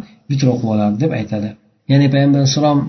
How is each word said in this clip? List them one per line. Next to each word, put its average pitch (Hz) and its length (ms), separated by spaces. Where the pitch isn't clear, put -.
vitr 135 240
o'qib 123 200
olardi 104 300
deb 160 140
aytadi. 107 360
Ya'ni 139 200
Payg'ambar 139 300
alayhisalom 147 400